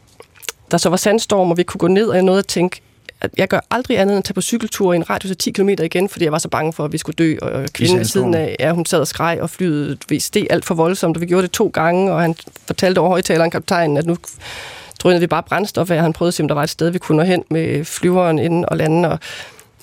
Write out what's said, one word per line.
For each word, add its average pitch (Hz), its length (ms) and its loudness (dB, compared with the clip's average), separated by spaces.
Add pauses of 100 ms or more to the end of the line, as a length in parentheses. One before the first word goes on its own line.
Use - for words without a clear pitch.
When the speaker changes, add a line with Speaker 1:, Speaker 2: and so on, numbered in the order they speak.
(720)
Speaker 1:
der - 80 2
så - 100 0
var 175 80 2
sandstorm, 202 540 2
og 170 60 0
vi 175 60 2
kunne - 160 -8
gå 170 100 2
ned, 202 200 4
og 185 60 0
jeg 185 80 4
nåede 190 160 4
at 196 80 -2
tænke, 180 340 -2 (400)
at - 160 -4
jeg 190 120 2
gør 190 120 0 (100)
aldrig 233 280 0
andet 196 140 2
end 202 60 2
at 196 60 -2
tage 196 100 -6
på 190 60 -2
cykeltur 214 520 0
i 175 40 4
en 170 140 -2
radius 190 200 -4
af 185 60 -4
ti - 140 -4
kilometer 190 340 2
igen, 180 240 0
fordi - 160 -4
jeg 151 80 2
var 156 60 0
så - 100 -4
bange 156 240 -2
for, 151 120 -6
at 151 80 -4
vi 160 60 -4
skulle 156 180 -8
dø, 160 260 2
og, - 80 -4
og 135 220 -4
kvinden 180 240 2
ved 117 60 0
Speaker 2:
I - 20 0
sandstorm? 113 180 0
Speaker 1:
siden 170 120 2
af, 156 260 -2
ja, 156 120 2
hun 170 140 -2
sad 165 140 2
og 151 80 0
skreg, 165 320 -2
og 170 100 -4
flyet, 147 480 -2 (100)
vi 151 120 0
steg - 300 -2
alt 165 140 2
for 185 100 -2
voldsomt, 165 420 2
og 165 40 -4
vi 175 60 -4
gjorde 180 160 2
det 180 80 -2
to 208 180 2
gange, 180 440 2
og 160 80 0
han 165 140 2 (320)
fortalte 185 320 0
over 160 100 4
højtaleren, 170 420 2
kaptajnen, 160 460 0
at 160 100 0
nu 170 100 0 (840)
drønede 175 220 4
vi 175 60 2
bare 160 160 0
brændstof 185 480 -2
af, 170 60 2
og 156 60 2
han 165 100 2
prøvede 175 160 0
at 180 60 0
se, - 80 -2
om 147 60 2
der 151 60 0
var 147 80 0
et 151 80 -2
sted, 165 200 -2
vi 180 80 -2
kunne 156 200 0
nå 160 60 2
hen 180 260 2
med 156 340 -2
flyveren 175 540 2
inden 170 300 0
og - 80 -2
lande, 160 340 2
og 160 80 -2 (640)